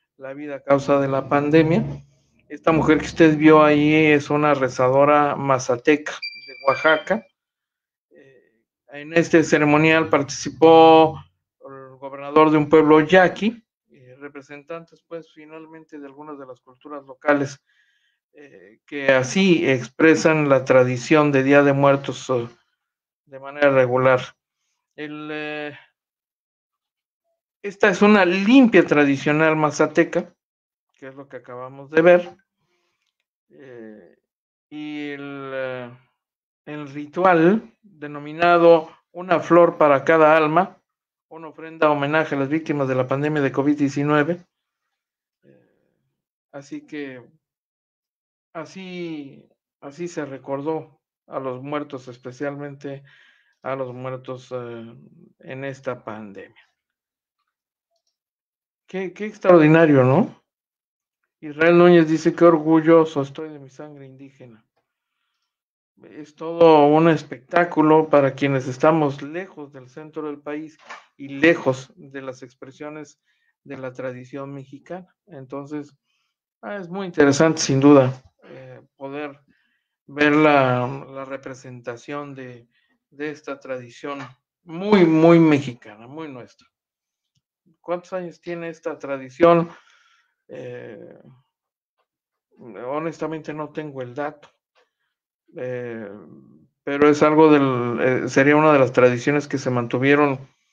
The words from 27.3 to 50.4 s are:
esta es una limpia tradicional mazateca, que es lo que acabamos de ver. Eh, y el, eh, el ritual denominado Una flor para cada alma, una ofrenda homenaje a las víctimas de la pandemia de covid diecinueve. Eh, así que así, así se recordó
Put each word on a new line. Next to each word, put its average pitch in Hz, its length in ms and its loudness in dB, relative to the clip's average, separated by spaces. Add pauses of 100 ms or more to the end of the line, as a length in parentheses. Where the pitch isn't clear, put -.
esta 202 260 -2
es 185 140 -2
una 208 220 6
limpia 196 600 4
tradicional 147 720 0
mazateca, 156 760 -2 (640)
que 135 100 -20
es 135 60 -20
lo 139 140 -20
que 135 80 -18
acabamos 131 540 -20
de 156 120 2
ver. 175 340 4 (1120)
Eh, 110 680 -20 (500)
y 147 420 -12
el, 139 440 -14
eh, 127 360 -10 (760)
el 151 220 -14
ritual 170 840 0 (100)
denominado 160 1080 0 (220)
Una 175 280 -4
flor 170 360 4
para 139 280 2
cada 160 320 4
alma, 160 420 0 (500)
una 160 200 -20
ofrenda 160 420 -4
homenaje 147 440 -2
a 139 40 -4
las 135 100 -4
víctimas 147 400 -4
de 131 60 -4
la 127 120 -2
pandemia 143 360 -4
de 135 100 -2
covid 143 240 -2
diecinueve. 147 640 -2 (1040)
Eh, 65 520 -20 (560)
así 143 360 -18
que 139 360 -16 (1300)
así, 165 920 -16 (360)
así 170 260 -14
se 160 160 -10
recordó 139 720 -10 (280)